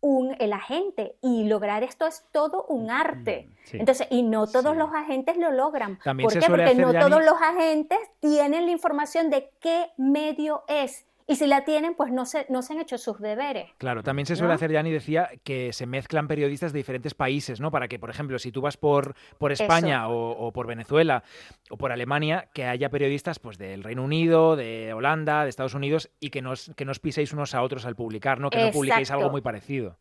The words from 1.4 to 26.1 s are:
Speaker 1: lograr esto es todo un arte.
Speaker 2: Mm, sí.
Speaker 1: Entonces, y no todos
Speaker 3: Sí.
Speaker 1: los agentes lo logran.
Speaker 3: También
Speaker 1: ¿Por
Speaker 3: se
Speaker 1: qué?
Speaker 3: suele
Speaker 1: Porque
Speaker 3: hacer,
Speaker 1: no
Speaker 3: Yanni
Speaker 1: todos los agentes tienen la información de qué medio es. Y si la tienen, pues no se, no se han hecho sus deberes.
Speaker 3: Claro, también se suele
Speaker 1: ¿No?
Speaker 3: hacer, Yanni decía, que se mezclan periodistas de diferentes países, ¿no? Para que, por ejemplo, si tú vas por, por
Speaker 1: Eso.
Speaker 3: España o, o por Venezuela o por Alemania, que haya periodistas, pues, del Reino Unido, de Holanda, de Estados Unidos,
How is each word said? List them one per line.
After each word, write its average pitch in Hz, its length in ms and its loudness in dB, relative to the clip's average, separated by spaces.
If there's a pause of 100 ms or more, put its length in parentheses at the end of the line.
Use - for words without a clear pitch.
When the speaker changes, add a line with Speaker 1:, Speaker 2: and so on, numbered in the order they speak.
Speaker 1:
lograr 214 400 0
esto 320 240 -2
es - 240 -10
todo 311 320 0
un 226 260 -4
arte. 226 580 -2
Speaker 2:
Mm, - 140 -20
sí. - 160 -14
Speaker 1:
Entonces, 254 320 4
y 247 140 4
no 220 240 2
todos 254 240 4
Speaker 3:
Sí. 320 80 0
Speaker 1:
los 311 120 0
agentes 302 440 -2
lo 339 160 2
logran. 254 480 0
Speaker 3:
También 131 240 -2
Speaker 1:
¿Por 220 80 4
Speaker 3:
se 170 80 2
Speaker 1:
qué? 165 60 6
Speaker 3:
suele 170 180 6
Speaker 1:
Porque 262 80 8
Speaker 3:
hacer, 247 120 6
Speaker 1:
no 254 80 4
Speaker 3:
Yanni 285 160 6
Speaker 1:
todos 311 160 6
los 320 160 6
agentes 320 580 2 (200)
tienen 294 480 2
la 349 60 0
información 320 580 0
de 269 200 0 (100)
qué 330 360 0
medio 302 720 0
es. 285 400 -4 (220)
Y 294 80 2
si 294 100 2
la 277 180 4
tienen, 311 300 0
pues 285 160 -2
no 254 160 -2
se, 285 220 -6
no 254 140 -2
se 254 100 -10
han 311 80 -6
hecho 320 180 -8
sus 202 220 -8
deberes. 220 580 -6
Speaker 3:
Claro, 123 240 -4
también 139 240 -4
se 170 80 -2
suele 165 140 0
Speaker 1:
¿No? 170 80 4
Speaker 3:
hacer, 160 160 -2
Yanni 156 180 0
decía, 156 400 0 (140)
que 127 280 -6
se 127 140 -8
mezclan 135 400 -4
periodistas 147 460 -2
de 143 80 -4
diferentes 131 340 -6
países, 135 460 -2
¿no? 151 100 -4
Para 135 160 -2
que, 113 140 -8
por 117 100 -12
ejemplo, 131 300 -6
si 127 100 -10
tú 131 100 -8
vas 139 160 -4
por, 143 380 2 (240)
por 143 140 0
Speaker 1:
Eso. 143 100 -2
Speaker 3:
España 156 460 4
o, 117 240 -2
o 113 200 -6
por 120 140 -6
Venezuela 127 560 2 (480)
o - 80 -14
por 131 140 -4
Alemania, 147 600 -2
que 135 140 -8
haya 127 240 -4
periodistas, 143 480 -2
pues, 107 180 -16
del 98 280 -14
Reino 120 180 -8
Unido, 160 540 4
de 113 380 -6
Holanda, 151 500 0
de 139 60 -4
Estados 131 240 -6
Unidos, 143 440 -2